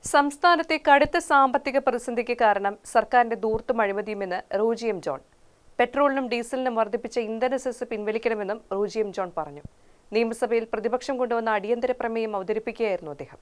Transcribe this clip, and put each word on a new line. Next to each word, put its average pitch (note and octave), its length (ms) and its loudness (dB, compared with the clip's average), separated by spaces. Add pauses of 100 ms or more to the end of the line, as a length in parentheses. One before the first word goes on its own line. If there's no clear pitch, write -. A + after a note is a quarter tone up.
(120)
സംസ്ഥാനത്തെ D#4+ 640 4 (100)
കടുത്ത D4 300 6 (120)
സാമ്പത്തിക C4+ 560 4
പ്രതിസന്ധിക്ക് A#3+ 560 -2
കാരണം G3+ 340 2 (160)
സർക്കാരിന്റെ A#3 540 4
ധൂർത്തും A3 380 -2
അഴിമതിയുമെന്ന് G3+ 560 -2 (220)
റോജി A3+ 320 0
എം F#3+ 120 -4
ജോൺ. C3+ 160 -4 (580)
പെട്രോളിനും C4+ 540 2
ഡീസലിനും A#3+ 460 -2
വർദ്ധിപ്പിച്ച A3+ 380 -2 (120)
ഇന്ധന B3 340 -2
സെസ് B3 280 -6
പിൻവലിക്കണമെന്നും G#3+ 680 -2 (160)
റോജി G3+ 300 -2
എം G3+ 120 -6
ജോൺ F#3 200 -4
പറഞ്ഞു. D3 260 -10 (520)
നിയമസഭയിൽ A3+ 580 0
പ്രതിപക്ഷം A#3 480 -2
കൊണ്ടുവന്ന A#3 380 0
അടിയന്തര A#3+ 420 0
പ്രമേയം A3+ 380 -2
അവതരിപ്പിക്കുകയായിരുന്നു G#3+ 760 -4
അദ്ദേഹം. C#3 280 -16